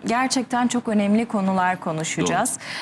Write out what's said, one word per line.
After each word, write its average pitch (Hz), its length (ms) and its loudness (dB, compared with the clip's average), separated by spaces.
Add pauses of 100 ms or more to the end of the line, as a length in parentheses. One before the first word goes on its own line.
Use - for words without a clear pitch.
gerçekten 247 600 0
çok 240 200 -2
önemli 208 360 2
konular 190 560 2
konuşacağız. 170 760 -2 (240)